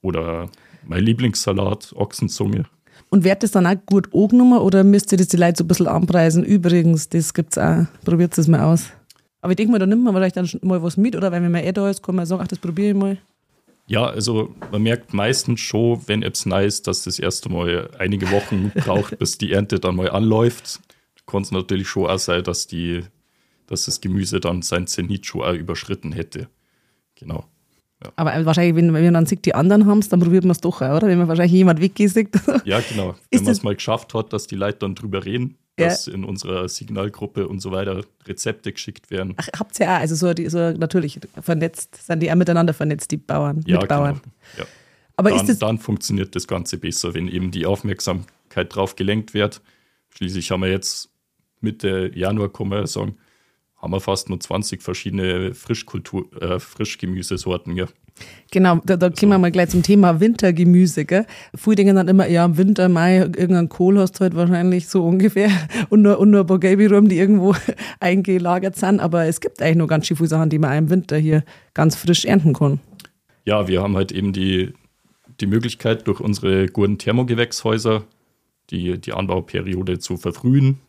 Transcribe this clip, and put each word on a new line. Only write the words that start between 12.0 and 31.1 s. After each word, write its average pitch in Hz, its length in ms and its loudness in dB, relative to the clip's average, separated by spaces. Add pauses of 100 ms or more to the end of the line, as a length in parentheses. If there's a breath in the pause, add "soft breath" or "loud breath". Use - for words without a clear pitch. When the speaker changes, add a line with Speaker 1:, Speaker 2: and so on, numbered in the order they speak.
Speaker 2:
kann 185 120 -6
man 180 120 -2
sagen, 180 160 -4
„Ach, 180 60 -6
das 180 100 -8
probiere 180 320 -2
ich 202 60 0
mal.“ 196 220 -2 (680)
Speaker 1:
Ja, 107 180 0
also 110 480 -4 (160)
man 104 120 -2
merkt 117 300 -2
meistens 117 480 -2
schon, 117 460 0
wenn 107 160 -2
etwas - 240 -6
neu 95 180 0
ist, 101 220 -4
dass 92 160 -4
das - 160 -8
erste - 320 -6
Mal 87 480 -4
einige 95 320 -2
Wochen 101 400 -2
Speaker 2:
<laughs> - 40 -16
Speaker 1:
braucht, 101 440 -2
bis - 200 -4
die - 140 -4
Ernte 101 280 0
dann 90 160 -2
mal 92 140 -2
anläuft. 110 680 0 (460)
Kann 98 160 -4
es 95 80 -10
natürlich 95 380 -4
schon 92 200 -4
auch 95 100 -2
sein, 87 260 -2
dass 87 240 -6
die, 85 320 -6 (680)
dass - 200 -8
das - 140 -8
Gemüse 95 400 -2
dann 87 220 -4
sein 87 240 -4
Zenit 90 400 -6
schon - 160 -10
auch 90 120 -2
überschritten 85 580 -10
hätte. 78 360 -12 (680)
Genau. 78 280 -12 (580)
Ja. - 140 -18
Speaker 2:
Aber 160 300 -2
wahrscheinlich, 170 300 2
wenn, 170 180 4
wenn 156 100 2
man 175 100 4
dann 165 120 4
sieht, - 180 -4
die - 100 0
anderen 196 320 4
haben's, 208 220 2
dann 180 120 2
probiert 175 240 4
man's 180 160 2
doch 160 220 -4
auch, 131 140 0
oder? 175 120 2
Wenn 180 100 4